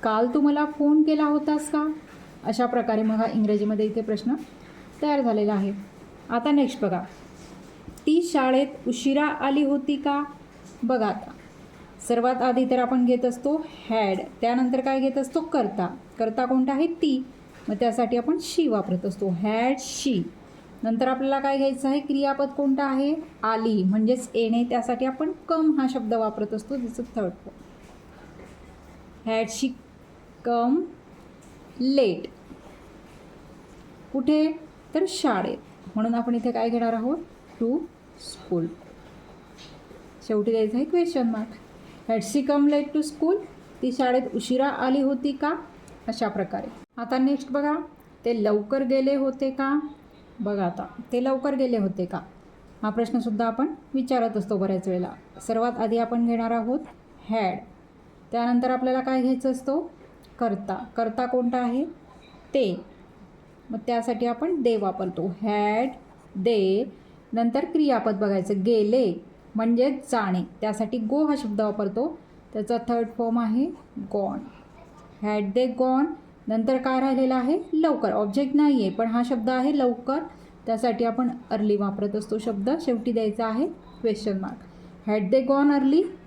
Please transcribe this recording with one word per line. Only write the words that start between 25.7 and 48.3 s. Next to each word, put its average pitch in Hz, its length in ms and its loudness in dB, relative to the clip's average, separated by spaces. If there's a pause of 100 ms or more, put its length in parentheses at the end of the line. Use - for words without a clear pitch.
हा 262 100 2
शब्द 226 240 -2
वापरत 214 400 -2
असतो, 214 220 -6
त्याचं 240 260 -6
थर्ड 202 300 -4
फॉर्म. - 280 -18 (1700)
Had 220 160 0
she 220 220 -2 (840)
come 240 300 4 (1160)
late? 202 280 2 (1900)
कुठे? 302 400 2 (420)
तर 320 140 2
शाळेत. - 500 0 (360)
म्हणून 226 200 0
आपण 240 200 0
इथे 240 160 0
काय 233 180 0
घेणार 233 240 0
आहोत? 240 260 -2 (440)
To 233 80 0
school. - 960 -6 (1600)
शेवटी 214 240 2
द्यायचं 226 260 2
आहे 277 100 2
क्वेश्चन 311 440 0
मार्क. 226 180 -4 (600)
Had 226 120 2 (120)
she 285 160 2
come 285 200 4
late 294 260 0
to 302 60 0
school? 330 340 0 (460)
ती 247 100 -2
शाळेत 254 300 2 (120)
उशिरा 254 340 0
आली 269 340 0
होती 269 300 0
का? 294 220 -2 (540)
अशा 226 200 -2
प्रकारे. 196 380 -4 (300)
आता 240 220 -4
नेक्स्ट 269 340 0
बघा, 294 220 0 (500)
"ते 233 200 0